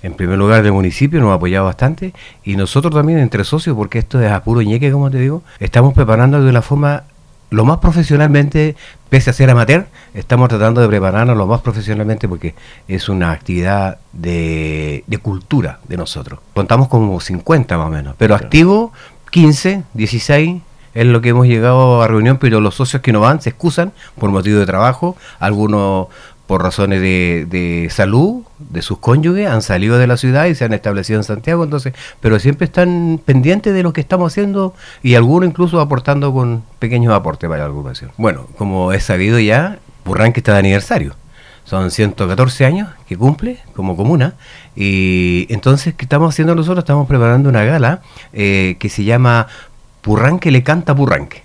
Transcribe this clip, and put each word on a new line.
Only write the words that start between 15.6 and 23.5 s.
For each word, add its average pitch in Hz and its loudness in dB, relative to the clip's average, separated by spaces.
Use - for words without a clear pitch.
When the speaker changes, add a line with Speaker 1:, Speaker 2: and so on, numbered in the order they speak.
Speaker 1:
de 90 -10
nosotros. - -12
Contamos 123 2
como 104 0
cincuenta 92 -2
más 80 -2
o - -4
menos, 71 -8
pero 107 2
Speaker 2:
Claro. - -2
Speaker 1:
activo 196 4
quince, 170 4
dieciséis, 147 -2
es 117 0
lo 120 4
que 120 0
hemos 123 4
llegado 123 4
a 113 2
reunión, 113 2
pero 113 2
los 104 0
socios 131 -4
que 120 0
no 104 2
van 139 2
se 117 -4